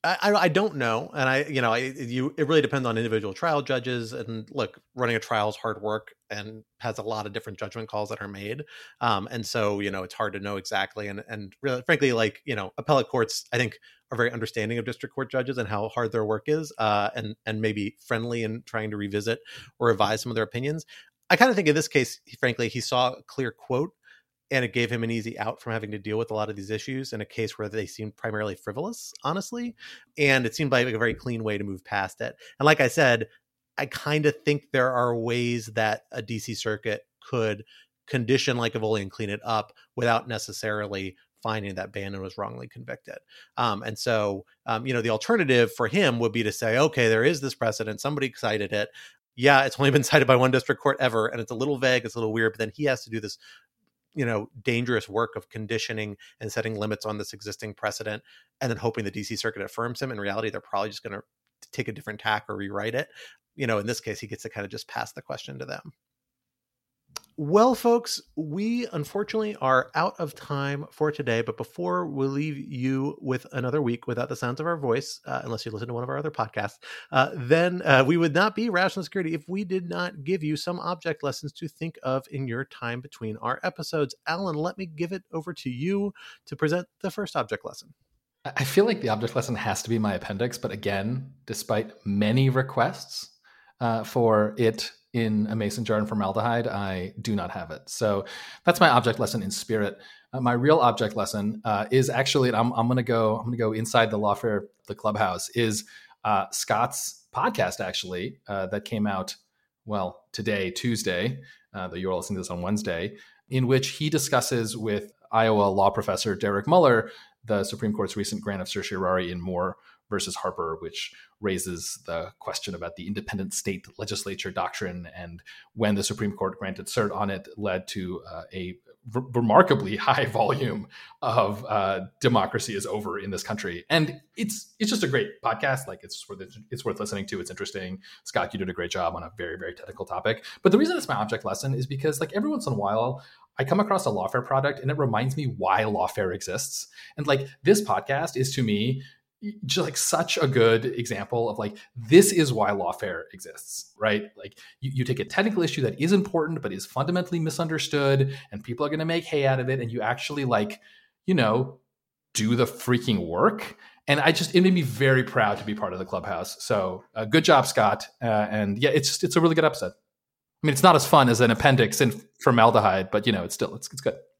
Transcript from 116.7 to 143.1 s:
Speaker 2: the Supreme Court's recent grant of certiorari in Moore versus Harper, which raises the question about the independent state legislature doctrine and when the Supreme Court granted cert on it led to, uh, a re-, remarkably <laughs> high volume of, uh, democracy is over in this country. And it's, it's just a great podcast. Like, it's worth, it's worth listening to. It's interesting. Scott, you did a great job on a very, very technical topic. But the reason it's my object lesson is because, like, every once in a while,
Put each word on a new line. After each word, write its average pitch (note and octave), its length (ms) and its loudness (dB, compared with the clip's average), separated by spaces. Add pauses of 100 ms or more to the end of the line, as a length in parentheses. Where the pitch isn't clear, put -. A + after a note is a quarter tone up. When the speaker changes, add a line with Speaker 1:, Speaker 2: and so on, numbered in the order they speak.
Speaker 2:
the G#2 200 0
Supreme G#2 300 -2
Court's G#2+ 240 -2
recent G#2 240 -4
grant G2 200 -6
of F2+ 60 -8
certiorari F#2 640 -2
in F2+ 100 -8
Moore F2+ 360 -2 (320)
versus G2+ 260 -4
Harper, E2 440 -4
which - 340 -10 (260)
raises F2+ 640 -4
the E2 340 -6
question - 340 -8
about E2+ 220 -10
the - 120 -12
independent G#2 460 -6
state F#2+ 340 -6 (100)
legislature G2 540 -8
doctrine F2+ 640 -6
and F2 260 -14 (320)
when G#2 220 2
the G2 80 0
Supreme G#2 280 -2
Court G2 260 -4
granted F#2+ 300 -8
cert G#2+ 260 0
on G#2 160 -2
it F#2+ 180 -6 (100)
led F#2+ 320 -4
to, F2+ 400 -8
uh, D#2+ 140 -12 (100)
a F#2 240 -8 (360)
re-, B2+ 100 -4 (100)
remarkably A2+ 640 6
<laughs> - 20 -4
high C3+ 280 2
volume A2 640 0 (340)
of, A2 440 0
uh, G2 400 -2 (160)
democracy A2+ 520 2
is G2 120 -6
over G2 340 -4
in G2 120 -8
this F#2+ 120 -6
country. F2+ 460 -6
And D#3 300 2 (160)
it's, - 440 -6
it's G#3+ 100 0
just A3 140 0
a E3+ 40 0
great C3 360 -2
podcast. C3 440 0
Like, F#2+ 160 -12
it's - 240 -16
worth, F#2+ 140 -14 (300)
it's A#2 140 -10
worth G#2 140 -4
listening G2+ 280 -6
to. G2 120 -8
It's F2 120 -10
interesting. F#2+ 480 -8 (240)
Scott, - 300 -4
you G2+ 60 -6
did F#2 100 -2
a F2+ 40 -6
great F2 180 -6
job F2 240 -2
on F2 80 -8
a D#2 140 -14
very, E2+ 200 -8
very F2 180 -10
technical - 300 -12
topic. G2+ 400 -4 (180)
But F#3+ 80 8
the G#3 60 6
reason E4 200 2
it's - 120 -6
my C3 60 0
object A#2 300 -2
lesson C3 280 -4
is C3 120 -2
because, C#3+ 340 -2
like, - 140 -4
every A3+ 160 0
once D4 160 -4
in C3 80 0
a G#2+ 40 0
while, A2+ 440 0 (380)